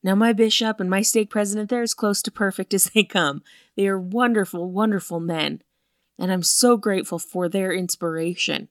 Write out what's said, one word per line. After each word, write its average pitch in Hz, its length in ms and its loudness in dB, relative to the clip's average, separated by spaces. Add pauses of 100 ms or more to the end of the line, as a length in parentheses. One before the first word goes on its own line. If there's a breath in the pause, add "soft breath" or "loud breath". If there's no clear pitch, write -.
Now, 190 120 2
my 226 180 6
bishop 220 480 2
and 185 80 -2
my 190 120 2
stake 214 280 2
president, 208 400 -2
they're 240 120 0
as 233 120 -2
close 208 300 0
to - 80 -6
perfect 196 420 -2
as 190 120 2
they 214 200 2
come. 156 360 0 (360 soft breath)
They 196 100 2
are 196 120 0
wonderful, 190 720 0
wonderful 185 520 -2
men, 156 400 -4 (560)
and 185 160 -2
I'm 180 100 -2
so 247 320 4
grateful 196 440 -2
for 180 280 -4
their 185 240 0
inspiration 170 1000 -4